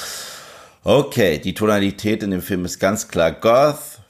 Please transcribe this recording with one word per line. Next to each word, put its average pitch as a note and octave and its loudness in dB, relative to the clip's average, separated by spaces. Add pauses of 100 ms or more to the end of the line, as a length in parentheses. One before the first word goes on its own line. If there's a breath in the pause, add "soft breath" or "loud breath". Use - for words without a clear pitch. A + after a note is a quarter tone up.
(840 loud breath)
Okay, G#2 2
die F#2 -6
Tonalität G#2 0
in G2 -2
dem F2+ -4
Film F2+ -4
ist - -8
ganz G2 0
klar E2 2
Goth, C3 2